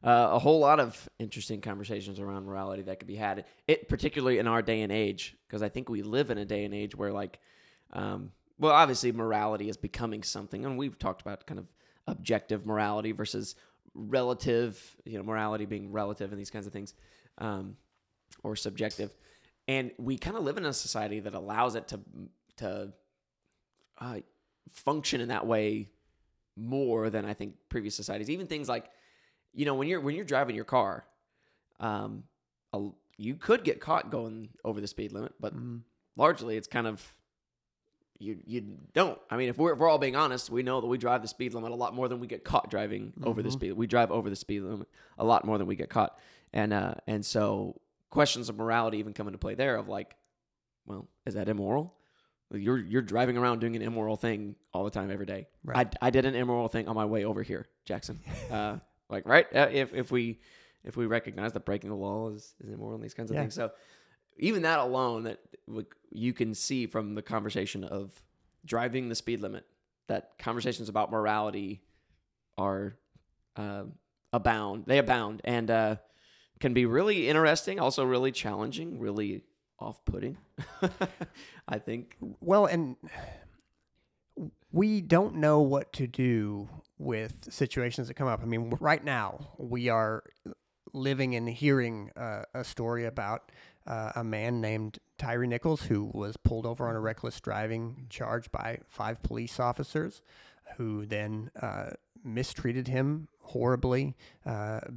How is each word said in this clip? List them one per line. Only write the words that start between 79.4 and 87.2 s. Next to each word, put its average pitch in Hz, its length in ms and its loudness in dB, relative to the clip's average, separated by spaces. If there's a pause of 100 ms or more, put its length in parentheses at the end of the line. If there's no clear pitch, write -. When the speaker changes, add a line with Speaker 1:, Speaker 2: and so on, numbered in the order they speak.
Speaker 1:
off-putting, 110 600 -4 (640)
<laughs> - 640 -10
I 208 100 -4
think. - 380 -8 (240)
Speaker 2:
Well, 196 260 6
and 156 300 0 (1700)
we 202 320 4
don't 175 340 6
know 151 240 8
what 139 340 4
to 135 120 -2
do 110 600 2 (300)
with 117 540 -6